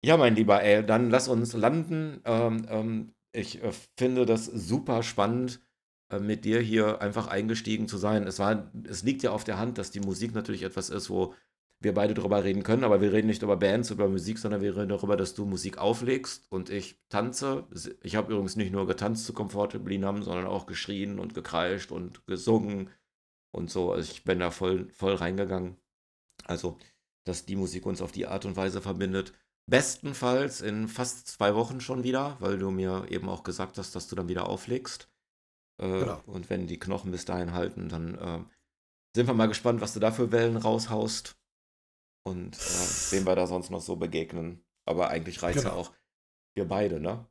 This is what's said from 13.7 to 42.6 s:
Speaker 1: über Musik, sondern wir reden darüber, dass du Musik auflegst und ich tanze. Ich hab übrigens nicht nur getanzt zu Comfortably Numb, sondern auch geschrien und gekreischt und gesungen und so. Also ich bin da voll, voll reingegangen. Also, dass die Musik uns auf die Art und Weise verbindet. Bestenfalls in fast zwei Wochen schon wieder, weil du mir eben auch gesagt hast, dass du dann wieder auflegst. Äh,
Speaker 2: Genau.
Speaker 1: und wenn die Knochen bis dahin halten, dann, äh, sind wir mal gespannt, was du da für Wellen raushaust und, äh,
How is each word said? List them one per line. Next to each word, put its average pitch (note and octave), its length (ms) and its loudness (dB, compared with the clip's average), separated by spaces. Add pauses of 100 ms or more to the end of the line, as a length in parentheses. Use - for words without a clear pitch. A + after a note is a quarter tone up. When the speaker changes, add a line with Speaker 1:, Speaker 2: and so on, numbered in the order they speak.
Speaker 1:
über G2+ 180 2
Musik, F#2+ 300 0
sondern G#2 240 -2
wir G2 160 0
reden G2+ 120 -2
darüber, G2+ 280 0
dass F#2 160 0
du G#2 120 -4
Musik F#2+ 340 -4
auflegst A#2+ 720 0
und F#2 180 -6
ich G2 400 -8
tanze. B2+ 580 -2 (360)
Ich - 120 -4
hab G#2+ 140 0
übrigens G2+ 260 0
nicht G2+ 160 0
nur G2 140 0
getanzt G#2+ 400 -2
zu A#2 80 -8
Comfortably G2+ 640 -2
Numb, G2 260 0
sondern F2+ 220 -2
auch F#2+ 220 -4
geschrien G2 520 -6
und F2+ 140 -8
gekreischt F2+ 580 -2
und - 360 -10
gesungen G2+ 640 0 (600)
und E2+ 200 -6
so. F2+ 200 0
Also E2+ 200 -2
ich - 120 -18
bin F#2 160 2
da F2 120 0
voll, F#2 380 -2
voll G2 260 0
reingegangen. F#2 640 -4 (680)
Also, E2+ 320 -4 (480)
dass F2 200 -6
die G2 100 -6
Musik F#2 320 -4
uns F#2+ 140 -4
auf F2 100 -6
die - 160 -6
Art F#2+ 180 -6
und F#2+ 100 -4
Weise F#2+ 260 -2
verbindet. F#2+ 520 -4 (340)
Bestenfalls C3+ 960 0
in G#2+ 260 -2
fast B2 400 -6
zwei G#2 280 4
Wochen A#2 260 0
schon C3 220 -4
wieder, C3+ 360 -2
weil G2 200 0
du F#2+ 100 0
mir F#2 400 -2
eben F2+ 180 -4
auch F2+ 160 -6
gesagt F#2 360 -6
hast, - 160 -10
dass F2 120 -8
du - 80 -8
dann F2+ 120 -4
wieder F2+ 200 -2
auflegst. - 640 -6 (720)
Äh, F#2+ 200 0
Speaker 2:
Genau. F2 260 -2
Speaker 1:
und F#2+ 240 -10
wenn F#2 160 -2
die E2+ 100 -6
Knochen F#2 340 -4
bis F2+ 140 -6
dahin F2+ 280 -4
halten, F2+ 360 -2
dann, E2 260 -6
äh, E2+ 280 -6 (720)
sind A#2+ 120 6
wir C3 60 4
mal A2 140 6
gespannt, A2+ 340 2
was G#2 120 -4
du G#2+ 60 -6
da A2 120 4
für A#2 200 0
Wellen A#2 240 4
raushaust A2 840 0 (880)
und, F2+ 280 -8
äh, - 560 -4